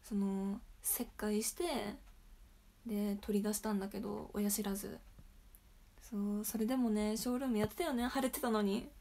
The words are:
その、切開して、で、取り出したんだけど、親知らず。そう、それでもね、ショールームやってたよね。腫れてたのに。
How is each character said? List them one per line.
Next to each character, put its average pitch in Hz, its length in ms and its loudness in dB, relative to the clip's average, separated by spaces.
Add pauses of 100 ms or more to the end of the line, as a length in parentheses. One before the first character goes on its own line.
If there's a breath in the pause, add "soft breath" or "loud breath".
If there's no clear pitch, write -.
そ - 100 -6
の、 196 460 0 (220)
切 - 340 -2
開 214 260 0
し - 100 0
て、 233 440 -2 (880)
で、 208 340 0
取 208 180 2
り 196 40 4
出 208 100 0
し 214 60 -2
た 214 140 0
ん 196 80 2
だ 196 80 -4
け 202 100 -6
ど、 208 360 -6
親 208 180 2
知 214 100 0
ら 196 140 0
ず。 196 240 -8 (1080)
そ 202 300 0
う、 214 60 -2
そ - 120 -4
れ 220 100 4
で 262 100 4
も 247 120 4
ね、 214 280 2
シ 233 120 0
ョ 247 60 2
ー 254 40 0
ル 269 80 0
ー - 20 2
ム 220 100 4
や 214 80 6
っ - 20 -2
て - 80 -8
た 349 80 0
よ 294 100 0
ね。 240 140 2
腫 269 120 0
れ 247 100 4
て - 100 -6
た 247 80 0
の 220 140 4
に。 202 260 2 (120)